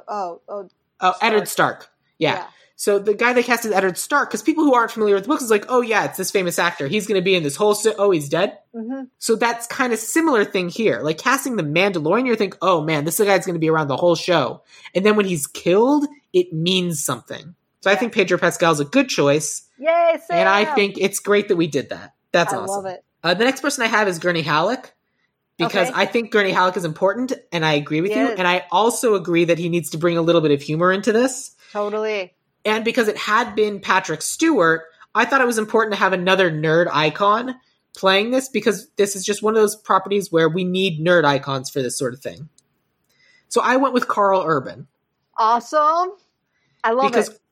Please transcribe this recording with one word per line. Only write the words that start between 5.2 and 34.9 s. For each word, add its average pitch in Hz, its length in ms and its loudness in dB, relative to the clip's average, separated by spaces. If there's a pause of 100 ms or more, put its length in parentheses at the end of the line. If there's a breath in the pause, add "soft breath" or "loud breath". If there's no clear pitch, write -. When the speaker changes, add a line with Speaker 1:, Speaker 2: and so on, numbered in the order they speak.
Speaker 2:
the 202 40 -8
books 285 140 0
is 226 100 -2
like, 208 160 2
"Oh 247 140 2
yeah, 220 220 0
it's 143 120 -6
this 185 160 -6
famous 180 260 0
actor. 170 300 -2
He's 196 180 -2
gonna 190 160 0
be 185 140 2
in 165 80 0
this 139 100 -4
whole 208 220 2
se-, 214 200 0
oh, 202 140 2
he's 151 180 0
dead." 170 300 -2 (160)
Speaker 1:
Mm-hmm. 247 300 -10 (140)
Speaker 2:
So 226 180 0
that's 233 320 -2
kind 254 240 -2
of 220 80 -2
similar 302 440 0
thing 180 240 -4
here. 165 320 0
Like, 156 180 -4
casting 262 360 -2
the 196 80 -2
Mandalorian, 175 640 0
you 240 80 0
think, 208 260 -2
"Oh 175 220 2
man, 151 220 0
this 165 160 -2
guy's 196 260 2
gonna 170 140 -4
be 160 100 2
around 160 160 2
the 135 100 -2
whole 175 200 2
show." 151 460 0 (340 loud breath)
And 185 100 2
then 214 80 4
when 208 120 0
he's 175 200 -4
killed, 262 600 2 (260 loud breath)
it 180 200 0
means 170 520 -2
something. 127 500 -10 (280)
So 190 80 2
I - 20 6
Speaker 1:
Yeah. - 80 2
Speaker 2:
think 233 140 -2
Pedro 190 240 2
Pascal's 165 420 0
a 143 40 -2
good 254 240 2
choice. 151 540 0 (160)
Speaker 1:
Yay, 330 480 2
Sam! 233 120 -2
Speaker 2:
And 190 100 4
I 202 160 4
think 202 340 0
it's 190 220 -2
great 202 280 0
that 190 80 2
we 165 120 0
did 139 220 -4
that. - 240 -16 (180)
That's 175 200 2
Speaker 1:
I 131 40 -4
Speaker 2:
awesome. 196 280 -6
Speaker 1:
love - 20 -10
it. 185 180 -14 (180)
Speaker 2:
Uh, 175 120 2
the 214 100 0
next 262 160 0
person 277 240 -2
I 220 40 2
have 214 200 2
is 175 100 -2
Gurney 170 240 0
Halleck, 170 500 -2 (640)
because 175 340 0
Speaker 1:
Okay. 185 100 0
Speaker 2:
I 196 60 2
think 233 260 -2
Gurney 202 180 2
Halleck 185 260 2
is 185 80 -4
important, 202 480 -2 (200)
and 165 120 -2
I 156 100 4
agree 147 260 -2
with 190 120 -2
Speaker 1:
He 254 60 -2
Speaker 2:
you. 269 120 2
Speaker 1:
is. 208 100 -6
Speaker 2:
And 180 80 0
I 180 240 0
also 220 420 2
agree 175 300 0
that 165 160 2
he 175 80 -4
needs 165 220 -4
to 165 80 -8
bring 170 180 0
a 165 60 0
little 170 180 4
bit 156 100 2
of 143 120 2
humor 160 280 0
into 202 220 0
this. 247 400 -2 (200)
Speaker 1:
Totally. 208 640 -6 (300)
Speaker 2:
And 214 200 0
because 233 240 0
it 202 80 0
had 170 400 -2
been 208 240 0
Patrick 185 420 0
Stewart, 170 600 2 (340 loud breath)